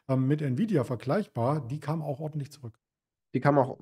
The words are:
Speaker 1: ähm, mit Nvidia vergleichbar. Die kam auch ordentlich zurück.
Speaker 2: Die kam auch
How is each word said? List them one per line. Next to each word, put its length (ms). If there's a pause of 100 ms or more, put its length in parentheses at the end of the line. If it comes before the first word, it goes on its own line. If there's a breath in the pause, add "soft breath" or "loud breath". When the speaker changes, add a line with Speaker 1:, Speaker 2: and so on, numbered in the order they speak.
Speaker 1:
ähm, 180
mit 140
Nvidia 420
vergleichbar. 800
Die 140
kam 220
auch 180
ordentlich 320
zurück. 220 (600)
Speaker 2:
Die 60
kam 180
auch 220